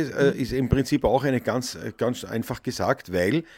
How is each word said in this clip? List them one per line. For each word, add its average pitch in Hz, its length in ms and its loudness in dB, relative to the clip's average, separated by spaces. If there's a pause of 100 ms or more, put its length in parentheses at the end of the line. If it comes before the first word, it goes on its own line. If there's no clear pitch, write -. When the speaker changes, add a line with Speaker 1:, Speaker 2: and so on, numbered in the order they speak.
(120)
Speaker 1:
Äh, 139 220 4
Speaker 2:
Mhm. - 60 -8
Speaker 1:
ist 117 120 -2
im 127 160 0
Prinzip 135 360 2
auch 123 200 4
eine 131 160 2
ganz, 127 360 -2
äh, 104 200 -10
ganz 120 280 -2
einfach 113 380 -6
gesagt, 101 500 -2
weil 101 320 2 (140)